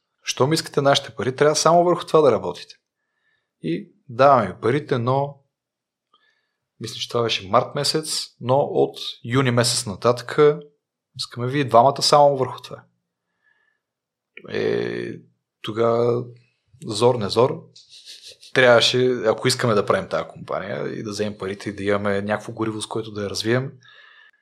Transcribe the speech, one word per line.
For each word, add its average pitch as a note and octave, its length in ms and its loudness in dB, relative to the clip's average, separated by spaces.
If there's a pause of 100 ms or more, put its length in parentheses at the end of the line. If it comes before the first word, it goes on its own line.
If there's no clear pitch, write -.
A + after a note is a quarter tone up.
(240)
Щом C#3 300 0
искате - 280 -2
нашите C#3 340 0
пари, B2+ 200 -4
трябва D3 200 2
само E3+ 280 4
върху F3 220 0
това D#3+ 160 4
да C#3 100 6
работите.“ - 440 -4 (880)
И G3 300 -8 (180)
даваме B2+ 380 6
ви F2+ 140 -12
парите, C3+ 360 0
но C3+ 420 -4 (1400)
мисля, A2+ 160 -12
че - 140 -10
това A#2+ 140 -2
беше G#2+ 240 -4
март A#2+ 280 0
месец, D3+ 520 -4 (140)
но B2+ 160 0
от C#3 400 0 (280)
юни B2+ 260 0
месец A#2+ 340 0
нататък A#2+ 520 -2 (800)
искаме A#2+ 300 -8
ви C3+ 200 -2
двамата A#2+ 340 6
само C#3+ 360 4
върху B2 240 -4
това. - 220 -18 (1700)
Е, A#1 640 -4 (480)
тогава A#2 640 0 (600)
зор A2+ 300 2
не G#2 140 -4
зор, C3 400 0 (840)
трябваше, B2+ 580 6 (140)
ако A2 220 0
искаме B2 260 0
да G2+ 120 2
правим F#2+ 240 0
тази D#2+ 180 -4
компания - 720 -8
и - 40 -10
да A2 60 -10
вземем G#2 280 -6
парите G2 320 -10
и G2+ 60 -8
да G2 80 -10
имаме G2+ 380 -2
някакво G#2 320 -6
гориво, A2 280 -6
с - 60 -10
което A2 240 -8
да G#2 120 -8
я G2+ 60 -6
развием, A#2+ 420 -2 (720)